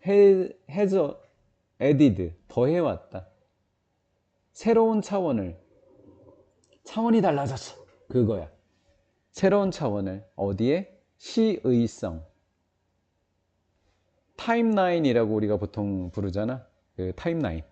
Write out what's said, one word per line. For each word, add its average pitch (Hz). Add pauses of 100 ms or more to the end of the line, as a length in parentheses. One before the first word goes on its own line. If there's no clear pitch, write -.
해-, 196 (200)
has 190 (840)
added, 120 (140)
더해왔다. 131 (1200)
새로운 226
차원을, 127 (1300)
차원이 226
달라졌어. 139 (340)
그거야. 101 (840)
새로운 196
차원을 101 (100)
어디에? 113 (220)
시의성. 117 (2000)
타임라인이라고 175
우리가 107
보통 95
부르잖아. 101 (300)
그 90
타임라인. 123